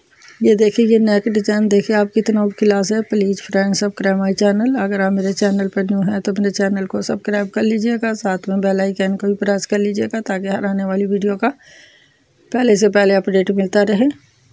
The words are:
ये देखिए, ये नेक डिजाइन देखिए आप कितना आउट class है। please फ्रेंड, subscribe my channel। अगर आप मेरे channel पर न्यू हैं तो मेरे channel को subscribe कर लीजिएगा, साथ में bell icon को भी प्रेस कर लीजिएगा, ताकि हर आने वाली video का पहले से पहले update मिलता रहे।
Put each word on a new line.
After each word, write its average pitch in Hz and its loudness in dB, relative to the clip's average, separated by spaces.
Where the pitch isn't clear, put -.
ये 226 4
देखिए, 214 2
ये 226 6
नेक 208 2
डिजाइन 214 0
देखिए 202 2
आप 208 2
कितना 214 2
आउट 208 0
class 202 2
है। 220 0
please 196 -2
फ्रेंड, 196 0
subscribe 196 -2
my 196 0
channel। 208 2
अगर 196 -2
आप 196 0
मेरे 190 -2
channel 196 0
पर 196 -2
न्यू 196 0
हैं 196 -2
तो 202 -2
मेरे 202 0
channel 196 -2
को 208 -6
subscribe 208 -4
कर 214 -4
लीजिएगा, 220 0
साथ 190 -4
में 196 -2
bell 190 0
icon 190 -2
को 196 -6
भी 202 2
प्रेस 202 -2
कर 208 -2
लीजिएगा, 214 -2
ताकि 196 -6
हर 196 -4
आने 196 -2
वाली 190 -2
video 196 -2
का 226 -2
पहले 240 2
से 202 4
पहले 196 4
update 190 2
मिलता 196 0
रहे। 208 2